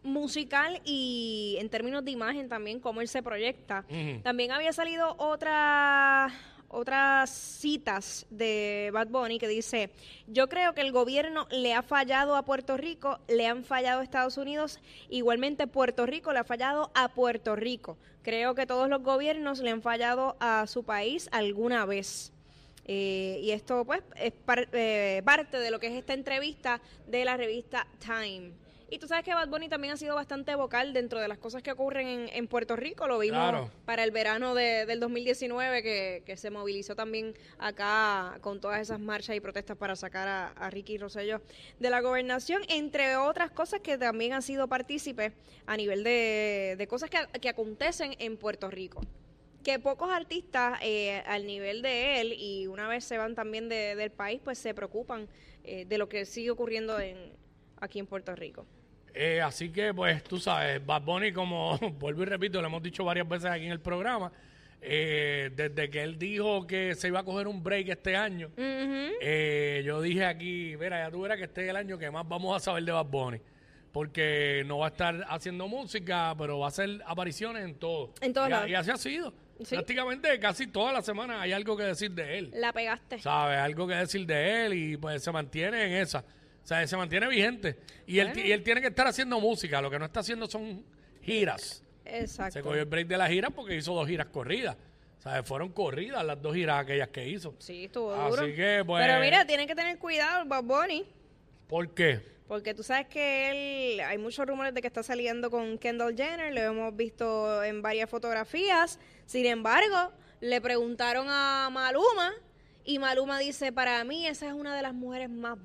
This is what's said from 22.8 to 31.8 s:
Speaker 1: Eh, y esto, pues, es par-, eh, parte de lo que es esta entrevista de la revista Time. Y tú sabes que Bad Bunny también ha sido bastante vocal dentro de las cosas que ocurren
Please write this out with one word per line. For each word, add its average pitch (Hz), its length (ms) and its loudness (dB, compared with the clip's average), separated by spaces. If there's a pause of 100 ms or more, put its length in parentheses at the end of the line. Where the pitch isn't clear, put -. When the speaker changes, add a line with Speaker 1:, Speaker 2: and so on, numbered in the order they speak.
Speaker 1:
Eh, 190 560 -2
y 214 100 2
esto, 233 340 0
pues, 330 160 0 (140)
es 233 160 -2
par-, 240 420 2
eh, 208 500 2
parte 285 340 6
de 233 120 -2
lo 226 100 -2
que 233 60 -4
es 233 80 -4
esta 254 180 -6
entrevista 269 680 -2 (240)
de 247 180 0
la 254 140 2
revista 233 480 -2 (120)
Time. 202 520 -6 (400)
Y 302 80 -8
tú 311 100 -12
sabes 330 160 0
que 359 80 0
Bad 330 160 2
Bunny 311 220 -4
también 285 240 -2
ha - 20 -6
sido 294 180 -4
bastante 285 400 -2
vocal 262 380 0
dentro 247 260 0
de 214 80 -2
las 208 120 -6
cosas 247 240 -10
que 277 100 -6
ocurren 269 340 0